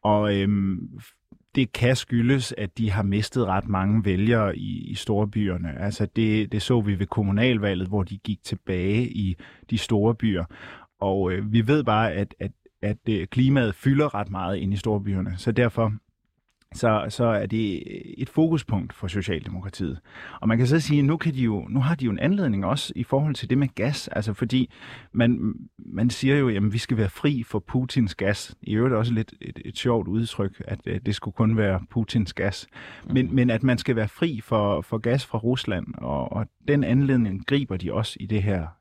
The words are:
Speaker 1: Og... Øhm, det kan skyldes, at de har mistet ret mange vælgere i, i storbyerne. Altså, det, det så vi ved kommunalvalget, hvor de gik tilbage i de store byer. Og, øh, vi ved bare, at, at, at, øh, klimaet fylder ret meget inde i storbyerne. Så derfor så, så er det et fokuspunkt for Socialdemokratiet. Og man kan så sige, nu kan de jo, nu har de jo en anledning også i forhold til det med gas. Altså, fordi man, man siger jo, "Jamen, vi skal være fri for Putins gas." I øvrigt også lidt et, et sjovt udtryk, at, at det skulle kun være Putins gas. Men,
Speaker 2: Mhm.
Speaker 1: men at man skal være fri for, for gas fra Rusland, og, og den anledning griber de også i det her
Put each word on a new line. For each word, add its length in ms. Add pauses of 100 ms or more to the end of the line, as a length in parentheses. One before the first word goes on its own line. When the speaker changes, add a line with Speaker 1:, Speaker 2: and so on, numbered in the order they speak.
Speaker 1:
Og... 320
Øhm, 540 (640)
det 180
kan 220
skyldes, 640
at 200
de 140
har 120
mistet 420
ret 220
mange 380
vælgere 520
i, 200 (120)
i 60
storbyerne. 840
Altså, 340
det, 360
det 100
så 200
vi 180
ved 80
kommunalvalget, 800
hvor 160
de 140
gik 260
tilbage 680
i 260 (340)
de 80
store 380
byer. 280 (580)
Og, 320
øh, 200
vi 140
ved 160
bare, 280
at, 280
at, 120 (300)
at, 160 (120)
øh, 180
klimaet 480
fylder 400
ret 160
meget 260
inde 160
i 40
storbyerne. 600
Så 140
derfor 420 (840)
så, 340
så 160
er 200
det 380 (380)
et 80
fokuspunkt 640
for 140
Socialdemokratiet. 920 (420)
Og 60
man 100
kan 100
så 120
sige, 220
nu 160
kan 160
de 80
jo, 280
nu 120
har 140
de 100
jo 60
en 80
anledning 460
også 300
i 80
forhold 320
til 140
det 80
med 180
gas. 320
Altså, 260
fordi 360 (420)
man, 420 (240)
man 320
siger 280
jo, 120
"Jamen, 240
vi 40
skal 200
være 120
fri 340
for 160
Putins 560
gas." 460
I 120
øvrigt 220
også 180
lidt 280
et, 240
et 120
sjovt 300
udtryk, 600
at, 200
at 180
det 100
skulle 200
kun 220
være 320
Putins 440
gas. 340 (460)
Men, 120
Speaker 2:
Mhm. 100
Speaker 1:
men 140
at 140
man 140
skal 180
være 120
fri 360
for, 380
for 160
gas 280
fra 120
Rusland, 480 (120)
og, 340
og 140 (220)
den 160
anledning 640
griber 300
de 160
også 260
i 60
det 180
her 240 (140)